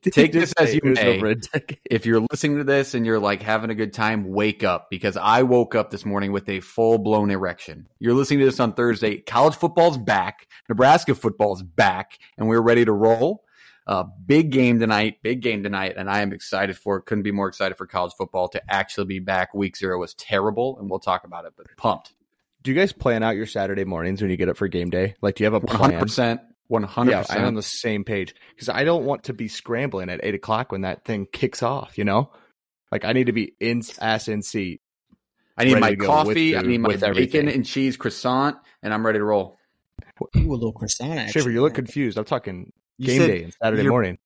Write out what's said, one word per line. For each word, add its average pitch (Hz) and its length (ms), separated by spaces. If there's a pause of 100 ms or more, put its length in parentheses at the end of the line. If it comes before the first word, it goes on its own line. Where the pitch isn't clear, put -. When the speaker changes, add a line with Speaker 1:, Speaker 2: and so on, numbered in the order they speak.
Speaker 1:
did - 120
Speaker 2:
take 151 180
Speaker 1:
just - 20
Speaker 2:
this 170 200
as 160 160
Speaker 1:
say - 60
Speaker 2:
you 151 100
Speaker 1:
it 135 40
was 123 100
Speaker 2:
may. 98 180
Speaker 1:
over 101 100
a 110 80
decade. - 440 (120)
Speaker 2:
If 117 140
you're 113 260
listening 147 280
to 147 40
this 139 300
and 117 120
you're, 113 140
like, 101 220
having 110 300
a 110 40
good 104 160
time, 110 380
wake 104 340
up, 90 260
because 95 280
I 110 260
woke 123 320
up 107 160
this - 140
morning 101 260
with 98 160
a 98 140
full-blown 107 680
erection. 92 600 (100)
You're 117 140
listening 139 260
to 135 60
this 131 160
on 113 100
Thursday. 110 460
College 139 380
football's 170 420
back. 98 500 (220)
Nebraska 131 440
football's 101 480
back, 92 560 (200)
and 110 100
we're 113 140
ready 117 240
to 110 80
roll. 113 500 (420)
Uh, 95 200 (200)
big 151 240
game 127 300
tonight, 110 420
big 123 200
game 110 200
tonight, 98 360
and 95 120
I 104 120
am 98 100
excited 98 460
for 101 180
it. 95 100
Couldn't 104 200
be 104 80
more 98 160
excited 95 260
for 95 100
college 90 320
football 92 300
to 98 140 (120)
actually 98 340
be 95 120
back. 92 340
Week 101 220
zero 92 240
was 85 140
terrible, 110 680
and 98 100
we'll 95 100
talk 90 260
about 85 180
it, 82 140
but 82 80 (100)
pumped. - 380 (480)
Speaker 1:
Do 135 100
you 143 80
guys 196 140
plan 113 300
out 113 120
your 107 100
Saturday 98 380
mornings 92 380
when 98 100
you 90 60
get 87 100
up 90 80
for 101 140
game 87 200
day? 92 320
Like, 101 140
do - 80
you 107 80
have - 20
a 107 60
plan? 110 220
Speaker 2:
One 135 100
hundred 85 100
percent. 117 400 (280)
One 113 140
hundred 120 340
percent. - 200
Speaker 1:
Yeah, 101 40
I'm 123 80
on 117 60
the 107 60
same 104 440
page, 98 280 (240)
'cause - 120
I 117 160
don't 165 180
want 139 220
to 135 80
be 110 160
scrambling 117 600
at 90 140
eight 104 100
o'clock 110 380
when 95 100
that 92 220
thing 104 280
kicks - 300
off, 127 360
you 104 80
know? 107 260 (580)
Like, - 140
I 101 80
need 127 140
to 120 80
be 107 260
in, 117 220 (180)
ass 110 300
in 104 120
seat, 95 380 (800)
Speaker 2:
I 117 80
need 131 80
Speaker 1:
ready 120 80
Speaker 2:
my 113 80
Speaker 1:
to 101 80
go 98 100
with 147 200
Speaker 2:
coffee. 160 280
I - 60
Speaker 1:
food, 123 80
Speaker 2:
need 120 80
my 117 100
Speaker 1:
with 101 140
Speaker 2:
bacon 104 80
Speaker 1:
everything. 147 400
Speaker 2:
and 127 160
cheese 135 320
croissant, 131 580 (260)
and 107 120
I'm 110 120
ready 110 140
to 104 60
roll. 101 320 (800)
Speaker 3:
Ooh, 151 140
a 135 40
little 117 160
croissant 127 480
action. 107 140
Speaker 1:
Schaefer, 143 180
you 117 100
look 147 120
Speaker 3:
Yeah. 135 100
Speaker 1:
confused. 120 340
I'm 107 80
talking 101 460 (260)
Speaker 4:
You 127 100
Speaker 1:
game 127 120
Speaker 4:
said 165 80
Speaker 1:
day 90 160
and 85 180
Saturday 110 220
Speaker 4:
you're 139 80
Speaker 1:
morning. 104 340